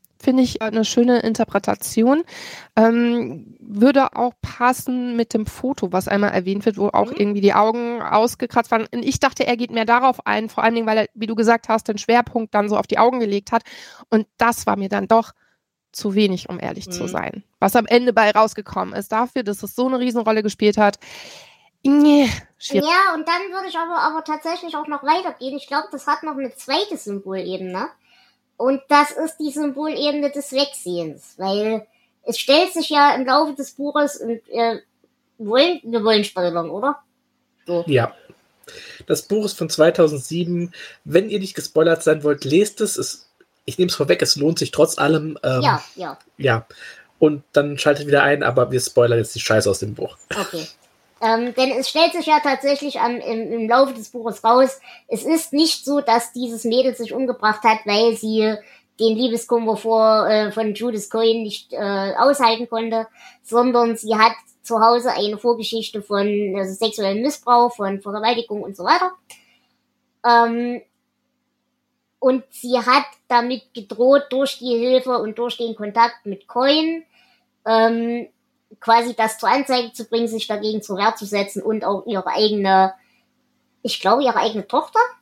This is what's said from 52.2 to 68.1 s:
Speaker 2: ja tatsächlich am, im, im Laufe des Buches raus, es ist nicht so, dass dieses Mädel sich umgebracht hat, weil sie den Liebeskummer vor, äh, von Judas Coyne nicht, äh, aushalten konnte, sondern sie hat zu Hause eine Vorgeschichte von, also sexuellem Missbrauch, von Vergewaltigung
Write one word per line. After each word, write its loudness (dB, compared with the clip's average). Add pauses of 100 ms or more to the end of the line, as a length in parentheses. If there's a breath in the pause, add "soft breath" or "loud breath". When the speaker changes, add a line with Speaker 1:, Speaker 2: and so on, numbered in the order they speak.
Speaker 2:
ja 4
tatsächlich -2
am, 0
im, -6
im -4
Laufe 4
des -16
Buches -8
raus, 4 (300 loud breath)
es -6
ist 0
nicht 0
so, 0
dass 0
dieses -8
Mädel 2
sich -10
umgebracht -2
hat, 4
weil 4
sie 0 (460 loud breath)
den 4
Liebeskummer 0
vor, 4
äh, 2
von -2
Judas -6
Coyne 2
nicht, -12
äh, -4
aushalten 2
konnte, -4 (360 soft breath)
sondern 2
sie -4
hat 6 (300)
zu -2
Hause 4
eine -4
Vorgeschichte -4
von, -2
also -4
sexuellem -2
Missbrauch, 2
von -6
Vergewaltigung -4